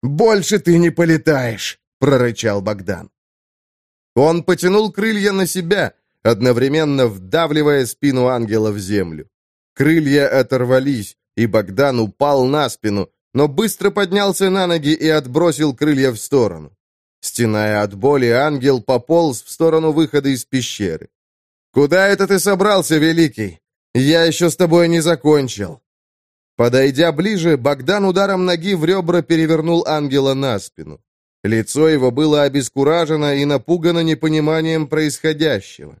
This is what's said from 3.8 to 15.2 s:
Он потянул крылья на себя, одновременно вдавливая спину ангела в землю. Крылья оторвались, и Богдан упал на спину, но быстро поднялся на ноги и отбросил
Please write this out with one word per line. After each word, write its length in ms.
Он 280
потянул 480
крылья 400
на 160
себя, 460
одновременно 840
вдавливая 800
спину 420
ангела 440
в 80
землю. 480
Крылья 540
оторвались, 920
и 120
Богдан 520
упал 460
на 240
спину, 400
но 140
быстро 440
поднялся 580
на 180
ноги 260
и 160
отбросил 680